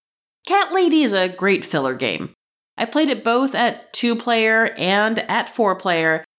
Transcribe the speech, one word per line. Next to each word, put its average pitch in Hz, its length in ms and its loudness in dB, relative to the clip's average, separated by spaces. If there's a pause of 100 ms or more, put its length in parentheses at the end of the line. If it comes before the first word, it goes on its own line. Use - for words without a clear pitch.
(460)
Cat 381 260 0
Lady 330 300 4
is 226 100 2
a 185 160 2
great 185 360 0
filler 135 300 -2
game. 107 380 -4 (440)
I 233 100 -4
played 294 240 0
it 233 120 -4
both 262 320 0
at 240 380 -2
two-player 226 840 0
and 208 400 0
at - 360 -4
four-player, 170 720 0 (140)